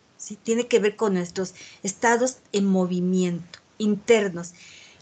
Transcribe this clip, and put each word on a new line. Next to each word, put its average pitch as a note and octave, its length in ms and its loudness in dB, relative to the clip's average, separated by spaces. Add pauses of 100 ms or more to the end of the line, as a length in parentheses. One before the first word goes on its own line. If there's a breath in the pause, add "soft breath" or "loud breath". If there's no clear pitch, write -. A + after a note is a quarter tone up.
(160)
¿sí? - 260 -16
Tiene A#3 240 -2
que A#3 120 4
ver G3+ 180 2
con G#3+ 160 0
nuestros F#3 400 -4 (300 loud breath)
estados A#3 560 0 (140)
en G3+ 120 0
movimiento, F3+ 920 0 (180)
internos, G3+ 800 0 (480 loud breath)